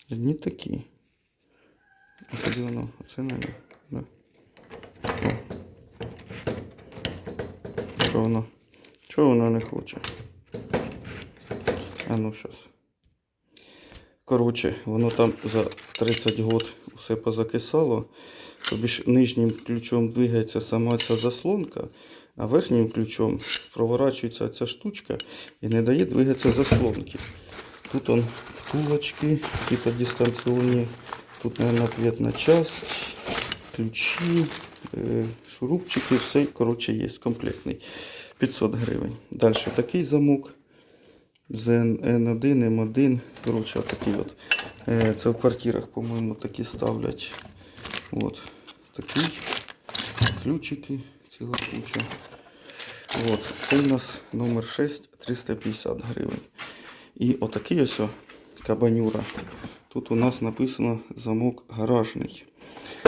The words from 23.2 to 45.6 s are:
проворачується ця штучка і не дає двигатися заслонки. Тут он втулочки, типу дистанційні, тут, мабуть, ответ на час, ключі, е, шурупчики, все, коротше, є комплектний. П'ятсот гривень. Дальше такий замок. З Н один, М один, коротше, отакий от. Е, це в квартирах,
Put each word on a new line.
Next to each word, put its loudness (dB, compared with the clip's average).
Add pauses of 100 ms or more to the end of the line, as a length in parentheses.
проворачується 2
ця -4
штучка -6 (440)
і -4
не 4
дає 4
двигатися 4
заслонки. 2 (720)
Тут -2
он 6 (320)
втулочки, 0 (300)
типу 0
дистанційні, 2 (540)
тут, -4
мабуть, 4
ответ 2
на 2
час, 6 (1080)
ключі, 0 (480)
е, -2 (240)
шурупчики, 0
все, 2
коротше, 0
є -2 (140)
комплектний. -4 (580)
П'ятсот 0
гривень. -2 (160)
Дальше 2
такий 2
замок. 4 (960)
З -6
Н 4
один, 4
М 4
один, 4 (240)
коротше, 0
отакий 0
от. -6 (520)
Е, 4
це 2
в 4
квартирах, 2